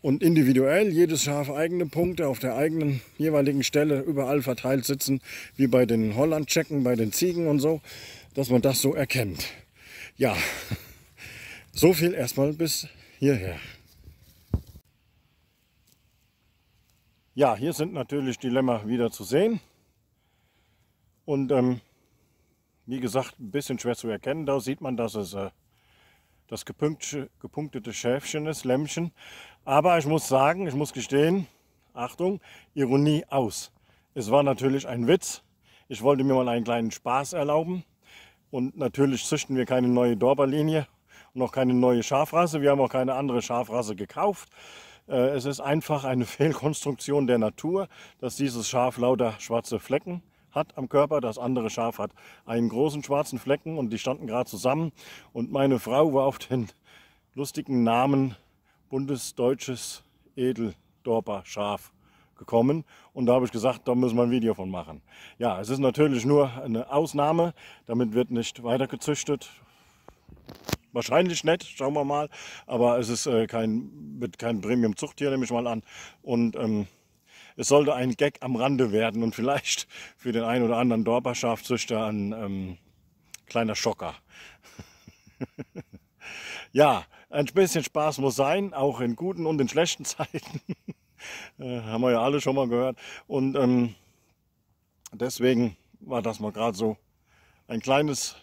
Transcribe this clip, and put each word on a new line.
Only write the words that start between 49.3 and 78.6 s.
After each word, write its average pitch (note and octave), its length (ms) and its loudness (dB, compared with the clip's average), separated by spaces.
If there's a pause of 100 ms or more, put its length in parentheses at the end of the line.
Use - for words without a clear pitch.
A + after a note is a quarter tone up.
schwarze A2+ 400 -4
Flecken F3 440 -4 (280)
hat - 260 -4
am C3 120 -8
Körper. D3 320 2
Das A#2 180 -4
andere B2 320 -2
Schaf A#2 280 -4
hat G#2+ 120 -6 (340)
einen A#2 260 0
großen C#3+ 340 -2
schwarzen C#3 340 -2
Flecken D3+ 400 -2
und A#2+ 120 -4
die A2 80 -4
standen - 280 -4
gerade A#2+ 240 -4
zusammen. C3+ 400 -2 (420)
Und A#2 200 -6
meine C3+ 260 2
Frau D3 340 2
war C3+ 120 4
auf C3+ 140 0
den B2 300 -4 (680)
lustigen C3+ 500 -2
Namen C3 500 2 (560)
bundesdeutsches C3 1120 -4 (340)
Edeldorper A2+ 1080 -4
Schaf G2+ 480 -6 (440)
gekommen. C3+ 480 2 (280)
Und B2+ 140 -2
da B2 80 6
habe B2+ 120 4
ich G#2 60 -6
gesagt, A#2 360 -2
da B2 60 2
müssen B2 220 2
wir A#2+ 80 4
ein A#2+ 60 0
Video A2+ 240 2
von F#2+ 140 -8
machen. E2+ 320 -10 (380)
Ja, G#2+ 220 -2
es G#2 100 -8
ist C3+ 80 -2
natürlich C3+ 480 2
nur C#3+ 260 4 (100)
eine A#2+ 280 -4
Ausnahme. D#3 640 0 (320)
Damit A#2 260 0
wird A#2+ 180 2
nicht A#2 320 -6
weiter B2 260 0
gezüchtet. D3 640 -4 (1400)
Wahrscheinlich D#3+ 520 0
nicht, E3 200 2 (140)
schauen C#3 160 -2
wir D3 100 0
mal. D3 240 -2 (380)
Aber A#2+ 320 4
es A#2 100 -2
ist, A#2 180 -4
äh, A2+ 200 2
kein, A2+ 440 -2 (280)
wird A#2+ 200 -8
kein A#2 220 -4
Premium-Zuchttier, A2+ 720 0
nehme C3 140 0
ich A#2 80 -6
mal A#2+ 140 -2
an. A2+ 160 -4 (380)
Und, A#2 360 0
ähm, G#2+ 320 -2 (680)
es - 120 -4
sollte C#3+ 260 6
ein B2+ 180 0
Gag C#3+ 280 0
am B2+ 160 -2
Rande B2+ 340 2